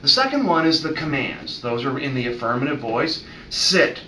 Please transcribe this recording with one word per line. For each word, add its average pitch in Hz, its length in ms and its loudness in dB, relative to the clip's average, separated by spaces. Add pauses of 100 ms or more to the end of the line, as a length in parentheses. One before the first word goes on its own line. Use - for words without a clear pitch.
The - 60 -8
second 269 380 4
one 165 200 4
is 160 160 4
the 151 100 -2
commands. 147 680 -4
Those 120 240 -2
are 135 140 -2
in 139 160 -4
the 123 120 -2
affirmative 123 520 -2
voice. 123 440 -2 (260)
Sit 165 580 2